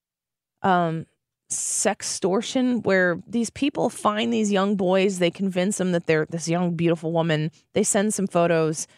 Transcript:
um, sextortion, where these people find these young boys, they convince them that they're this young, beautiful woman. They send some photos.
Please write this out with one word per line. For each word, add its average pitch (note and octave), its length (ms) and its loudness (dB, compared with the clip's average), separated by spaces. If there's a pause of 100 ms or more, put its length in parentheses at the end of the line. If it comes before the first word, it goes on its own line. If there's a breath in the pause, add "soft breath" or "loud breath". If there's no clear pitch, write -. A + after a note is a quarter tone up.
(640)
um, E3+ 440 2 (440)
sextortion, - 1300 -2
where F3+ 420 2
these A#3 240 -2
people - 380 -2
find G#3+ 440 -2
these A3 200 0
young G3+ 240 2
boys, F#3+ 420 2
they F3 120 2
convince F#3 480 -2
them F#3 140 0
that E3+ 140 -2
they're D#3 220 2
this E3 200 -6
young, F3 260 0
beautiful E3 380 0
woman. D#3+ 380 0 (220 soft breath)
They G#3 100 0
send G#3+ 320 0
some F#3 120 -2
photos. E3 600 0 (120)